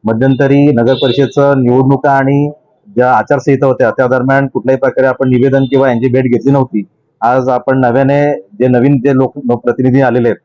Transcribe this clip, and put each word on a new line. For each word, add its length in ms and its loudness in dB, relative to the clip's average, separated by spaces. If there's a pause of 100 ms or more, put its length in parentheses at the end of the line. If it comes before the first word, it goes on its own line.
मध्यंतरी 600 0
नगर 280 2
परिषदेचं 680 0
निवडणुका 500 0
आणि 380 0 (440)
ज्या 180 0
आचारसंहिता 540 0
होत्या 240 0
त्या 160 -2
दरम्यान 400 0
कुठल्याही 320 -4
प्रकारे 280 0
आपण 220 -2
निवेदन 360 2
किंवा 240 0
यांची 240 -2
भेट 120 0
घेतली 280 0
नव्हती. 300 -2 (380)
आज 280 0
आपण 320 -2
नव्याने 520 0
जे 360 -4
नवीन 300 2
जे 160 0
लोक, 240 -2
लोकप्रतिनिधी 600 -2
आलेले 280 0
आहेत 160 -2